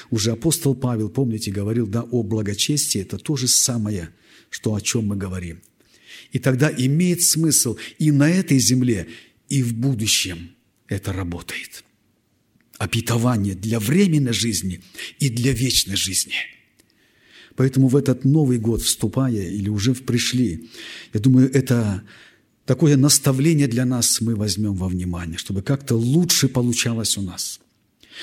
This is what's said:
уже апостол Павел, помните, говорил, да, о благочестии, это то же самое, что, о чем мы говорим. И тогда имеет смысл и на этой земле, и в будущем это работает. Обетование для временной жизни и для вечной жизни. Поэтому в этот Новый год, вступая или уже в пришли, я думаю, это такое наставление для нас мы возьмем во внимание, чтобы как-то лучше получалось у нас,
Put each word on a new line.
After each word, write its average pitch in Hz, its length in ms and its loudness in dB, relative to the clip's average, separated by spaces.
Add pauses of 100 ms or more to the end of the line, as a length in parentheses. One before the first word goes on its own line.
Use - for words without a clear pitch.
(100)
уже 113 220 0
апостол 139 420 0
Павел, 117 340 -2
помните, 110 440 -2
говорил, 107 340 -2
да, 107 160 -2
о 117 220 -2
благочестии, 107 760 -2
это 95 180 -8
то - 180 -4
же 127 100 -2
самое, 107 640 0 (400)
что, - 260 -4
о 101 60 -2
чем 110 260 -2
мы 101 100 -2
говорим. 92 440 -8 (720)
И 135 80 -2
тогда 135 360 2
имеет 165 460 2
смысл 151 540 2 (220)
и 151 120 4
на 143 180 6
этой 170 300 4
земле, 120 480 2 (420)
и 139 140 2
в 117 120 -2
будущем 104 760 -2 (380)
это 101 240 -4
работает. 87 720 -8 (920)
Обетование 113 760 0
для 110 240 -4
временной 143 540 2
жизни 95 480 -4 (380)
и 143 100 2
для 123 240 0
вечной 117 440 0
жизни. - 380 -4 (1200)
Поэтому 131 340 4
в 120 60 2
этот 135 300 2
Новый 139 340 4
год, 110 240 0
вступая 110 680 -2
или 98 180 -4
уже 104 240 0
в 127 100 -4
пришли, 117 680 -2 (420)
я 107 80 -2
думаю, 127 320 6
это 117 500 2 (640)
такое 143 320 4
наставление 143 720 4
для 117 160 0
нас 123 360 0
мы 113 140 0
возьмем 104 420 -2
во 92 120 -2
внимание, 87 500 -4
чтобы 98 240 -6
как-то 139 320 -2
лучше 135 540 2
получалось 117 680 -2
у 98 40 -4
нас, - 380 -8 (640)